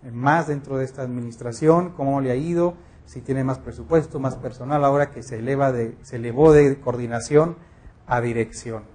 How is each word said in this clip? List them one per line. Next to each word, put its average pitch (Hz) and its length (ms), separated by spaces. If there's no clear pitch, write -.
eh, 131 60
más 139 380
dentro 143 300
de 131 80
esta 131 180
administración, 123 920
cómo 139 260
le 131 100
ha 123 40
ido, 170 400
si - 160
tiene 135 220
más 131 160
presupuesto, 147 600
más 135 180
personal, 135 460
ahora 143 280
que 127 100
se 110 180
eleva 135 320
de, 117 300
se - 140
elevó 123 380
de 139 260
coordinación 123 760
a 120 140
dirección 113 640